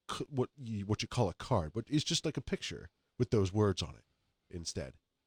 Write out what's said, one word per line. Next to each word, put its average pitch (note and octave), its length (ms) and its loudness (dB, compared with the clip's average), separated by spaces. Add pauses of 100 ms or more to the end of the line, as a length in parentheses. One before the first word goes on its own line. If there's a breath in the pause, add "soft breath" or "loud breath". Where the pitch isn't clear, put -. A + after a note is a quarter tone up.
(120)
c-, - 180 -4
what B2+ 200 0 (120)
you, A2 240 -4
what G#2+ 160 2
you A2 60 -4
call A2 220 2
a - 40 -4
card, E2 400 0
but A2+ 140 -4
it's D3 160 2
just - 220 0
like D#3+ 100 -2
a C3+ 60 -2
picture - 480 -6 (280)
with B2 140 2
those F#2+ 220 4
words G#2 280 4
on C2+ 140 -8
it A1 80 -20 (500)
instead, E2 420 -8 (320)